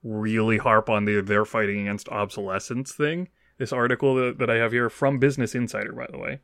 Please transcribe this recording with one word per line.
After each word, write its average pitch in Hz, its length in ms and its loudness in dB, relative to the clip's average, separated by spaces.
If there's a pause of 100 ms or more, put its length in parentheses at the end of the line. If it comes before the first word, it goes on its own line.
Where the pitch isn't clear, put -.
really 110 540 0
harp 110 320 4
on 104 160 2
the, 104 160 2
they're 104 240 2
fighting 104 380 -2
against 101 260 -6
obsolescence 104 840 -6
thing, 165 360 -2 (300)
this 131 160 -4
article 127 400 2
that, 127 240 0
that 120 100 0
I 117 80 4
have 113 160 2
here 120 160 2
from 139 300 0
Business 131 360 2
Insider, 107 380 -4
by 120 180 -10
the - 80 -12
way 135 260 -8